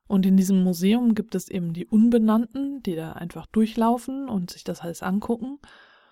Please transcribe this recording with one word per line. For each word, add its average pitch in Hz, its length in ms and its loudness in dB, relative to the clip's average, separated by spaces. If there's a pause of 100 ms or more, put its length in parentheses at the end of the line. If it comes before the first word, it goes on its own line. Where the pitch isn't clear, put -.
Und 190 200 2
in 190 100 6
diesem 190 280 4
Museum 202 500 2
gibt 208 220 -6
es - 120 -8
eben 170 240 -6
die 175 140 -10
Unbenannten, 233 960 2
die 165 140 -4
da 160 160 -10
einfach 170 340 -12
durchlaufen 233 800 -2
und 185 220 -6
sich - 140 -18
das 175 160 -10
alles 170 220 -12
angucken, 233 560 -4 (540)